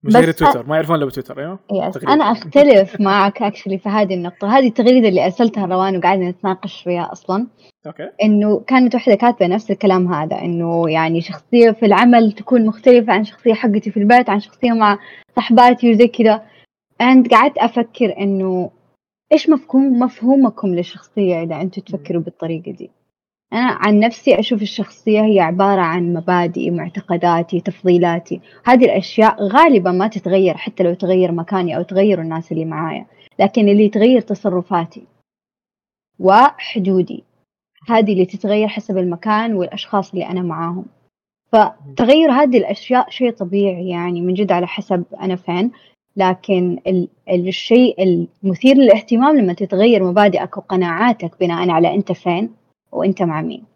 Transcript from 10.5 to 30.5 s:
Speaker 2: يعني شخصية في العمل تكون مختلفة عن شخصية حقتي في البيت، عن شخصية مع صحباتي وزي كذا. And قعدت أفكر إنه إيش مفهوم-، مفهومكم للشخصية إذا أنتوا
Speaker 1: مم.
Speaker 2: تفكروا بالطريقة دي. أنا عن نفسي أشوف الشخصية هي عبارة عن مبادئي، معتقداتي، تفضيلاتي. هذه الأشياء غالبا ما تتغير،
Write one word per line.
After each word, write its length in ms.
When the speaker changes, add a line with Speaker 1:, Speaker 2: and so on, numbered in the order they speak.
Speaker 2:
يعني 320
شخصية 500
في 140
العمل 460
تكون 340
مختلفة 480
عن 100
شخصية 300
حقتي 380
في 60
البيت، 320
عن 100
شخصية 320
مع 280
صحباتي 560
وزي 160
كذا. 360
And 280
قعدت 260
أفكر 600
إنه 540
إيش 160
مفهوم-، 500
مفهومكم 680
للشخصية 760
إذا 180
أنتوا 280
Speaker 1:
مم. 80
Speaker 2:
تفكروا 240
بالطريقة 500
دي. 200
أنا 180
عن 280
نفسي 400
أشوف 220
الشخصية 600
هي 180
عبارة 420
عن 320
مبادئي، 580
معتقداتي، 920
تفضيلاتي. 800
هذه 200
الأشياء 580
غالبا 480
ما 160
تتغير، 500